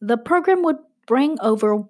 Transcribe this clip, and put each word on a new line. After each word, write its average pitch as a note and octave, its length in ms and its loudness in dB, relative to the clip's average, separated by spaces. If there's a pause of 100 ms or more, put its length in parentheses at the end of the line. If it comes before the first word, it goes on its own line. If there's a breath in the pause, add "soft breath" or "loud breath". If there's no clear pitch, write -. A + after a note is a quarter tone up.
the A3+ 160 -2
program F4 460 0
would D#4 140 0 (280)
bring C#4 360 0
over G#3+ 340 0 (140)